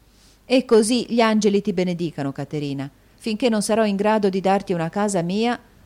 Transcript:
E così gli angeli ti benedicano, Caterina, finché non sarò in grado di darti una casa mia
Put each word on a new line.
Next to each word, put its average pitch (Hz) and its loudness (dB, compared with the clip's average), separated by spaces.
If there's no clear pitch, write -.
E 254 2
così 233 2
gli 233 0
angeli 214 2
ti 208 -2
benedicano, 170 -4
Caterina, 139 -6
finché 233 -2
non 220 0
sarò 220 0
in 202 0
grado 208 2
di 190 0
darti 196 0
una 165 -2
casa 202 -2
mia 220 -2